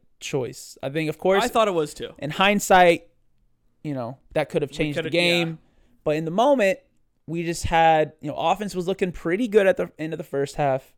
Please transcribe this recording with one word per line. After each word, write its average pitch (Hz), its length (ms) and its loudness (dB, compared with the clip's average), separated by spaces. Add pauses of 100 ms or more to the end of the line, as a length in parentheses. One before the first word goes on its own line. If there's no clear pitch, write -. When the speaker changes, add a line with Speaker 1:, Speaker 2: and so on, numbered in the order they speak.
(200)
Speaker 1:
choice. - 640 -8
I 135 80 -4
think, 156 180 -4
of - 80 -6
course, 190 260 2
Speaker 2:
I 240 40 -2
thought 220 200 2
it 196 60 -2
was 151 220 -2
too. - 240 -12
Speaker 1:
in 156 100 -8
hindsight, 185 760 4 (760)
you 147 120 -6
know, 123 240 -8 (140)
that 151 160 -2
could 160 120 -2
have 143 100 -6
Speaker 2:
We - 60 -18
Speaker 1:
changed 151 220 -4
the 160 40 -6
Speaker 2:
coulda, 160 80 -8
Speaker 1:
game. 175 380 0
Speaker 2:
yeah. 160 60 -10 (480)
Speaker 1:
But 151 140 0
in 160 80 -4
the 160 60 -6
moment, 220 460 2 (480)
we 170 180 -6
just 165 200 -6
had, 160 580 4
you 151 80 -8
know, - 80 -8
offense 185 380 -4
was 180 120 -6
looking 185 240 -4
pretty 190 360 -4
good 202 180 4
at 185 120 2
the 175 200 -6
end 156 160 -8
of 156 60 -8
the 175 40 -10
first 139 320 -6
half. 135 420 -2